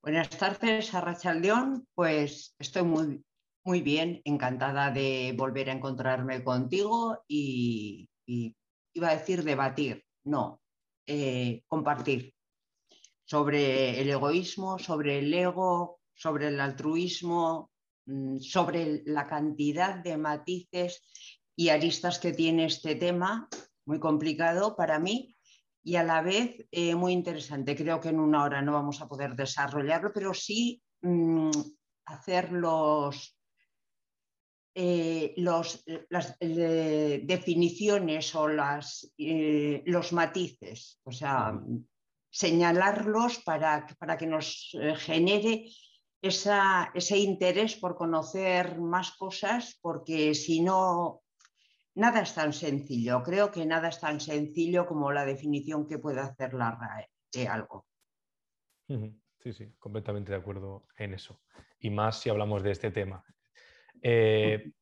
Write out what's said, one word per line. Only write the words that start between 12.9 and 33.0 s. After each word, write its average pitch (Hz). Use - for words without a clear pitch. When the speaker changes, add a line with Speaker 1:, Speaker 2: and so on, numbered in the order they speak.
Speaker 1:
sobre 135
el 139
egoísmo, 180
sobre 147
el 143
ego, 180
sobre 147
el 143
altruismo, 165
mm, 135
sobre 160
la 147
cantidad 151
de 170
matices 175
y 170
aristas 165
que 170
tiene 165
este 156
tema, 180
muy 147
complicado 165
para 156
mí 214
y 170
a 170
la 165
vez, 202
eh, 170
muy 180
interesante. 147
Creo 160
que 165
en 160
una 151
hora 143
no 143
vamos 143
a 151
poder 135
desarrollarlo, 143
pero 190
sí, 240
mm, 165
hacer 180
los, 156